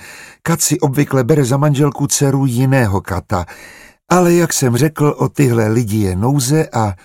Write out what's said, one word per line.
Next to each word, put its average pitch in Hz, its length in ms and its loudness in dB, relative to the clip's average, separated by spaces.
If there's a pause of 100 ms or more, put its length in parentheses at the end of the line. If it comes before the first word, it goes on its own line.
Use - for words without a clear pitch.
(420)
Kat 165 180 -2
si - 200 -2
obvykle 135 440 0
bere 147 200 2
za 113 120 0
manželku 143 500 0
dceru 139 400 0
jiného 123 540 0
kata. 87 460 -6 (640)
Ale 175 260 4
jak 170 180 2
jsem 120 240 0
řekl, 147 420 0
o 135 100 -2
tyhle 117 400 0
lidi 110 300 -2
je 95 180 0
nouze 139 520 0
a 107 260 -2 (100)